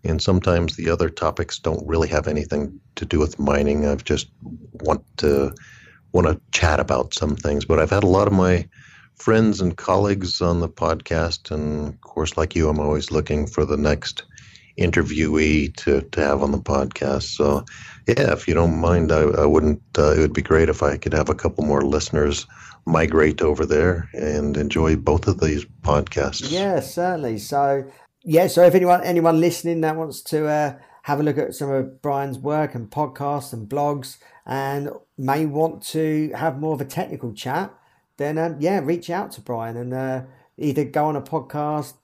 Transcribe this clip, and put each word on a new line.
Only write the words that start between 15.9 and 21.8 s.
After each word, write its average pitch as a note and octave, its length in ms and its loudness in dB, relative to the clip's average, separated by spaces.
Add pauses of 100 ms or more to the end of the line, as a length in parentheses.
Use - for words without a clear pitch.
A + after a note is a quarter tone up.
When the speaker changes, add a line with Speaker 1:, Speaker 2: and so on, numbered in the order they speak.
Speaker 1:
to - 200 -4
have C#2+ 220 2
on C#2+ 80 0
the C#2 80 0
podcast. C2+ 640 -2 (120)
So, C#2+ 300 0 (420)
yeah, A#2+ 240 2
if - 160 -2
you E2 60 2
don't E2 260 4
mind, E2+ 320 2
I, D#2 100 4
I D2 240 4
wouldn't, D2+ 360 4 (160)
uh, D2+ 160 6
it D#2 60 4
would D2+ 140 2
be D#2+ 80 0
great D#2+ 280 4
if D2+ 140 -2
I C#2+ 140 2
could D#2 160 -4
have D#2 160 0
a D2+ 60 2
couple D#2 300 -2
more C#2+ 160 2